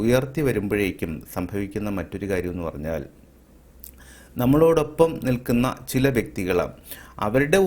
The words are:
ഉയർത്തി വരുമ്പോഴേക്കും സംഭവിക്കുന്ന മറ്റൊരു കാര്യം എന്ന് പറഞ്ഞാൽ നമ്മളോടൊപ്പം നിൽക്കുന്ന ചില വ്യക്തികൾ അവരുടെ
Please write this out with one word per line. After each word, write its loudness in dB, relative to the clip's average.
ഉയർത്തി 2
വരുമ്പോഴേക്കും 0
സംഭവിക്കുന്ന -4
മറ്റൊരു -6
കാര്യം -2
എന്ന് -6
പറഞ്ഞാൽ -6
നമ്മളോടൊപ്പം 4
നിൽക്കുന്ന 0
ചില 2
വ്യക്തികൾ 0
അവരുടെ 2